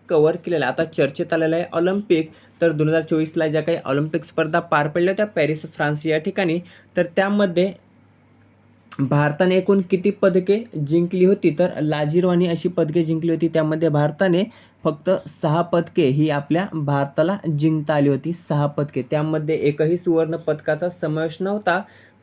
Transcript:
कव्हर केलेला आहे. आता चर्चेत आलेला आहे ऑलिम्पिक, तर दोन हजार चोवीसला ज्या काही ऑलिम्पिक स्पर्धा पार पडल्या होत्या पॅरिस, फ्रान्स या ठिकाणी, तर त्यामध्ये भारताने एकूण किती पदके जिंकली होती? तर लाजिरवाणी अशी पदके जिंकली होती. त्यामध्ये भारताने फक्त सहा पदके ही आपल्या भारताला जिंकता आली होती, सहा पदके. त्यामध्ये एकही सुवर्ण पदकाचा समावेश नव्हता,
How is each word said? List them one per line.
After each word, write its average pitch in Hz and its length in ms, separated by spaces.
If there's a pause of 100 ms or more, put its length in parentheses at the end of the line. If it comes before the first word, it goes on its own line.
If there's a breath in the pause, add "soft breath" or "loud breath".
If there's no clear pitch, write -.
कव्हर 160 280
केलेला 165 300
आहे. 127 80
आता 160 100
चर्चेत 160 480
आलेला 160 240
आहे 170 160
ऑलिम्पिक, 175 580 (300 loud breath)
तर 170 120
दोन 151 160
हजार 160 140
चोवीसला 160 460
ज्या 156 140
काही 165 220
ऑलिम्पिक 151 400
स्पर्धा 160 360
पार 151 280
पडल्या 175 240
होत्या 208 140
पॅरिस, 156 360
फ्रान्स 151 440
या 156 120
ठिकाणी, 175 420 (360 loud breath)
तर 180 60 (140)
त्यामध्ये 196 720 (1120)
भारताने 147 580
एकूण 196 240 (100)
किती 190 200
पदके 190 540 (240)
जिंकली 175 360
होती? 185 340
तर 175 220
लाजिरवाणी 160 640
अशी 170 220
पदके 170 340
जिंकली 160 300
होती. 165 160
त्यामध्ये 160 400
भारताने 151 560 (400 loud breath)
फक्त 156 260 (320)
सहा 165 200
पदके 170 400
ही 147 280
आपल्या 147 420
भारताला 147 640 (200)
जिंकता 156 360
आली 143 140
होती, 143 240
सहा 147 340
पदके. 147 360
त्यामध्ये 151 540
एकही 156 420
सुवर्ण 160 380
पदकाचा 156 540
समावेश 156 500
नव्हता, 190 420 (400 soft breath)